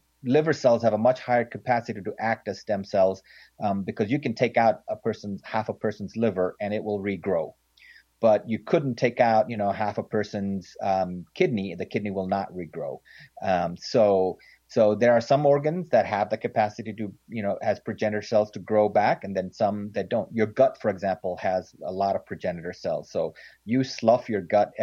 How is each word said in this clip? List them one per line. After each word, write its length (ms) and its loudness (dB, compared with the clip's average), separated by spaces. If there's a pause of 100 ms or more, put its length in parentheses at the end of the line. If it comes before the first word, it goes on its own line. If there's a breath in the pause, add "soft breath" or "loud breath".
(240)
liver 300 2
cells 280 4
have 120 4
a 40 0
much 220 4
higher 260 0
capacity 560 -4
to 180 -8
act 280 -2
as 120 -6
stem 240 -4
cells, 380 2 (420 loud breath)
um, 200 -2
because 260 -2
you 100 0
can 140 -4
take 240 0
out 320 4
a 60 -4
person's, 480 -6
half 260 -4
a 40 -4
person's 420 -6
liver 440 0
and 140 -4
it 100 -4
will 160 -4
regrow. 540 -4 (640 soft breath)
But 300 2
you 80 -2
couldn't 380 0
take 240 -2
out, 320 4
you 60 -6
know, 140 0
half 280 -4
a 40 -4
person's, 800 -4
um, 440 -2 (100)
kidney. 400 -2
The 100 -8
kidney 240 -4
will 180 -4
not 240 -4
regrow. 480 -10 (440 loud breath)
Um, 340 0
so, 640 2 (300 soft breath)
so 260 4
there 180 4
are 80 4
some 240 2
organs 460 2
that 160 4
have 220 -2
the 80 -2
capacity 560 -4
to, 200 -8 (160)
you 140 -8
know, 180 -2
has 180 4
progenitor 440 -2
cells 280 2
to 80 -10
grow 300 4
back, 340 2
and 140 -6
then 160 -4
some 400 -2
that 160 -4
don't. 240 -2
Your 140 2
gut, 340 2
for 80 0
example, 480 -4
has 360 -2 (120)
a 60 -6
lot 260 0
of 80 -8
progenitor 480 -8
cells. 380 -6
So 220 -4 (300 loud breath)
you 200 0
slough 440 0
your 140 -2
gut, 300 2 (120)